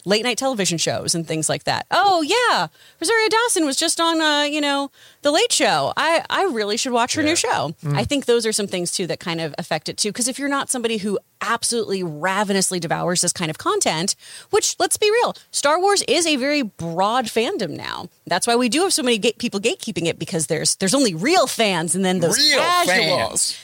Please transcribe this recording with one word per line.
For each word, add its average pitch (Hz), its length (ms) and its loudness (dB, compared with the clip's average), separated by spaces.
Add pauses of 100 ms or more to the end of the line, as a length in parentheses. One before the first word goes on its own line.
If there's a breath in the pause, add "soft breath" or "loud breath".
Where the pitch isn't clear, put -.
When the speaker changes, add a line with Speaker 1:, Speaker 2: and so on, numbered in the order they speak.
Speaker 1:
late 214 180 2
night 240 140 0
television 202 400 0
shows - 360 -2
and 165 140 -4
things 156 220 -2
like 139 160 -4
that. 131 260 -2
"Oh, 359 300 4
yeah, 302 460 2 (340 soft breath)
Rosario 440 260 2
Dawson 440 380 2
was 269 100 0
just 330 240 0
on, 330 220 2
uh, 294 220 2
you 294 180 -2
know, 277 280 0 (320 loud breath)
The 294 100 2
Late 392 200 2
Show. 160 460 2
I, 311 320 2
I 330 160 0
really 220 320 -2
should 247 160 -2
watch 240 220 2
her 311 60 0
Speaker 2:
Yeah. 294 60 2
Speaker 1:
new 320 80 2
show." 160 480 -2
Speaker 3:
Mm. 143 140 0
Speaker 1:
I 208 80 0
think 277 200 -2
those 233 200 2
are 220 80 0
some 208 140 -2
things, 175 260 -4
too, 185 140 -4
that 156 120 -4
kind 165 220 -4
of 156 160 -6
affect 165 320 -6
it, - 80 -8
too. 208 160 -2
'Cause 247 160 -2
if 262 100 -8
you're 277 80 -4
not 277 240 -2
somebody 226 280 -2
who 196 200 -2 (220)
absolutely 214 640 -2
ravenously 185 760 0
devours 165 420 -2
this 175 120 0
kind 160 180 -4
of - 60 -10
content, 214 580 0 (340 loud breath)
which, - 300 2
let's 359 180 0
be 415 140 2
real, 440 240 2 (160 loud breath)
Star 302 280 2
Wars 392 280 4
is 330 180 2
a 311 120 2
very 285 240 0
broad 196 640 0
fandom 226 460 -2
now. 62 360 -8 (180)
That's 180 220 0
why 233 80 4
we 247 140 2
do 277 140 2
have 370 100 0
so 311 100 0
many 240 140 2
gate-, 214 200 0
people 208 220 -4
gatekeeping 202 480 -2
it, 156 100 -2
because 160 300 -4
there's, 151 300 -2
there's 190 180 0
only 254 180 2
real 269 340 2
fans 180 480 0
and 190 100 0
then 185 160 2
those 165 160 2
Speaker 2:
Real - 220 2
Speaker 1:
casuals, 320 920 0
Speaker 2:
fans. - 120 -12